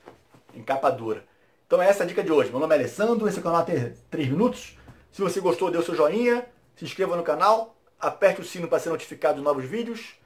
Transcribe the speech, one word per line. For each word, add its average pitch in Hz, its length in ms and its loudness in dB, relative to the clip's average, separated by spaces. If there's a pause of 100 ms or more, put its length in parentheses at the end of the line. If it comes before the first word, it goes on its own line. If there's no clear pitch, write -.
(540)
em 113 100 -16
capa 135 260 0
dura. 113 340 -6 (420)
Então 175 140 4
é 180 80 4
essa 196 140 4
a 170 40 -2
dica 180 180 -2
de 160 80 0
hoje. 127 180 4
Meu 120 80 -4
nome 156 160 2
é 147 40 6
Alessandro, 208 500 0
esse 190 80 -4
é 185 40 -8
o - 40 -6
canal 170 160 2
Até 139 340 -2 (160)
Três 151 180 -2
Minutos. 202 480 -2 (360)
Se - 80 -10
você 196 200 -2
gostou, 180 300 0
dê 165 80 0
o 165 60 2
seu 175 100 -6
joinha, 240 500 2 (300)
se - 100 -14
inscreva 175 300 -4
no 170 80 -2
canal, 185 540 2 (240)
aperte 185 400 2
o 165 40 -12
sino 175 220 -10
pra 160 140 2
ser - 80 -8
notificado 156 500 -2
de 139 60 -6
novos 139 220 0
vídeos, 226 600 -8